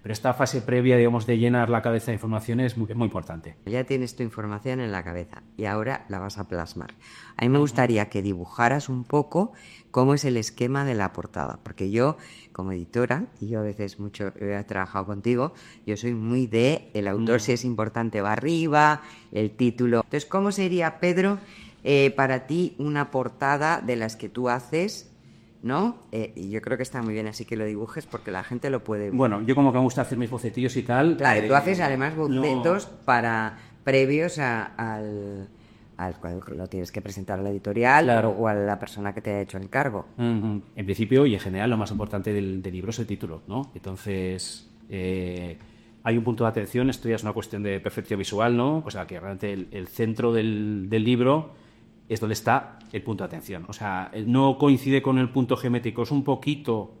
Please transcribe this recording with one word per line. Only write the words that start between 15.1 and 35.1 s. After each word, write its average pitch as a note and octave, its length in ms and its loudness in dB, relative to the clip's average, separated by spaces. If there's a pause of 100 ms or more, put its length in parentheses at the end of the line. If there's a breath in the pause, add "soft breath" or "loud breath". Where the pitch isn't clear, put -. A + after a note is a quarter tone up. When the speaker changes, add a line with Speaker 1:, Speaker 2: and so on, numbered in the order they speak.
Speaker 2:
yo G#2 120 -2
soy A#2+ 160 -4
muy A#2 340 0
de A#2 460 2
el G2+ 140 -2
autor, A2+ 300 2
Speaker 1:
Mm. - 40 2
Speaker 2:
si A#2 120 -2
es A#2+ 120 -2
importante, A2 560 -2
va G2+ 120 0
arriba, D3+ 680 4 (300 loud breath)
el G#2+ 200 0
título. A#2+ 460 2
Entonces, C#3+ 280 -2
¿cómo G3 280 0
sería, F3+ 460 0
Pedro, F#3+ 400 2 (440 loud breath)
eh, C#3 320 6
para C3 320 2
ti E3+ 320 0
una C#3+ 320 -2
portada C#3 680 0
de A#2+ 140 -2
las A2+ 200 -4
que G#2+ 140 -12
tú B2 200 -2
haces? D#3 580 -2 (560 soft breath)
¿No? F3 340 0 (140)
Eh, A2 240 -6
y F#2+ 140 -10
yo G#2+ 120 -4
creo A#2 160 -2
que B2 60 -6
está B2+ 200 -6
muy A2 100 -2
bien A2 140 -4
así G#2+ 180 -10
que - 100 -6
lo G#2+ 100 -2
dibujes G#2+ 420 -6
porque - 240 -10
la F#2 120 -6
gente B2 280 -4
lo B2+ 120 -2
puede G#2 260 -4
ver. - 20 -4
Speaker 1:
Bueno, A2+ 320 2
yo A#2+ 100 2
como C#3 180 6
que A#2+ 60 2
me B2+ 60 4
gusta B2+ 180 2
hacer B2 160 -2
mis A#2+ 140 -2
bocetillos B2 440 -4
y C3 60 0
tal, C#3 360 2
Speaker 2:
Claro, B2 240 4
Speaker 1:
eh, G#2+ 60 -2
Speaker 2:
tú B2 60 4
haces F3 280 4
además C#3+ 360 0
Speaker 1:
no. D3+ 100 0
Speaker 2:
bocetos C#3+ 600 2 (180)
para, A2+ 540 2 (240 loud breath)
previos C#3+ 560 4
a, A#2+ 260 0 (100)
al, G#2 760 -6 (480 loud breath)